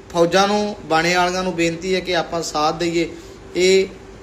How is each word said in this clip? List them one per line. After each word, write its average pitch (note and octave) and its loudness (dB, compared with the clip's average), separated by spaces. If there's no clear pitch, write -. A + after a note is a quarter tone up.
ਫੌਜਾਂ F3 4
ਨੂੰ, G#3 0
ਬਾਣੇ E3 2
ਵਾਲਿਆਂ F3+ 0
ਨੂੰ F#3 -4
ਬੇਨਤੀ E3+ -2
ਹੈ F#3 0
ਕਿ F3+ -4
ਆਪਾਂ E3 -2
ਸਾਥ D#3 0
ਦਈਏ। E3+ -2
ਇਹ F#3+ 4